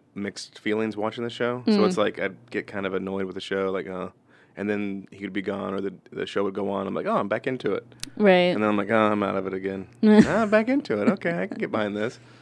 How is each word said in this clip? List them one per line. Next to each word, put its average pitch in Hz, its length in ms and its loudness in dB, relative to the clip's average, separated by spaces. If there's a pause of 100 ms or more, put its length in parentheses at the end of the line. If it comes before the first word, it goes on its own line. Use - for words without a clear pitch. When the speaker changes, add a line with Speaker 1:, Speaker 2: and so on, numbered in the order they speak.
(140)
Speaker 1:
mixed 98 440 -10
feelings 107 380 -2
watching 110 280 -4
the 117 60 -6
show. 123 360 -4
So 220 60 4
Speaker 2:
Mm. 202 160 4
Speaker 1:
it's - 100 0
like - 200 0
I'd 95 180 -4 (140)
get - 160 -6
kind 98 200 -6
of 92 80 -4
annoyed 95 320 -4
with 92 80 -10
the 95 60 -10
show, 98 300 -2
like, 95 160 -4
uh, 92 220 -8 (480)
and 101 120 -4
then 101 420 -4
he 101 140 -12
would 95 80 -8
be 98 100 -4
gone 98 320 -6
or 98 60 -4
the, 98 140 -6 (160)
the 98 160 -8
show 98 180 -2
would 101 100 -4
go 98 160 -4
on. 98 160 -2
I'm 95 80 -4
like, 87 120 -4
"Oh, 220 100 0
I'm 104 120 -2
back 110 180 -4
into 127 280 -2
it." - 120 -6 (300)
Speaker 2:
Right. 180 360 6
Speaker 1:
And 107 100 0
then 107 80 4
I'm 104 60 2
like, 101 140 0
"Oh, 113 60 4
I'm 107 260 4
out 98 140 0
of 95 100 -4
it 95 80 -4
again." 95 420 -6
Speaker 2:
<laughs> - 60 -8 (240)
Speaker 1:
"Ah, 190 160 2
I'm 208 80 0
back 214 180 4
into 262 320 0
it. 104 80 2
Okay, 175 300 0
I 190 80 -2
can - 120 -10
get - 120 -4
behind 104 260 -2
this." 110 220 -4 (240)